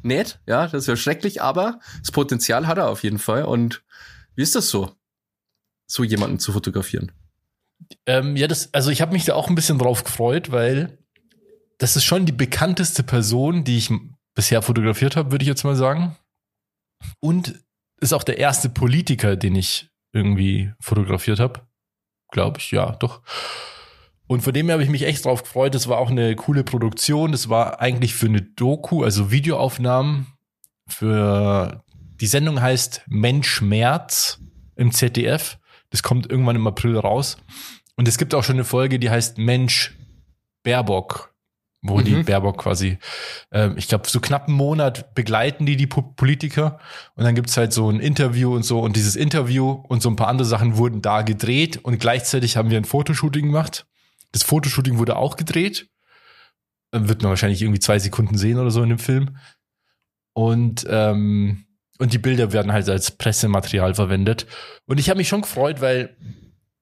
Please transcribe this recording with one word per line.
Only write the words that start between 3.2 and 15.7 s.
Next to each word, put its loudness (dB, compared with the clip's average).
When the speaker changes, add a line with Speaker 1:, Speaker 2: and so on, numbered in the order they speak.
Speaker 1:
Fall. -2
Und -2
wie -2
ist 0
das 0
so, -4
so -4
jemanden -2
zu -4
fotografieren? -4
Speaker 2:
Ähm, 0
ja, 2
das, -4
also 2
ich 0
hab 0
mich 0
da 0
auch -2
ein 2
bisschen 2
drauf 0
gefreut, -2
weil -2
das 0
ist 2
schon 2
die 2
bekannteste 0
Person, 0
die 0
ich -2
m-, -6
bisher 2
fotografiert 2
hab, 0
würde 0
ich 0
jetzt -2
mal 0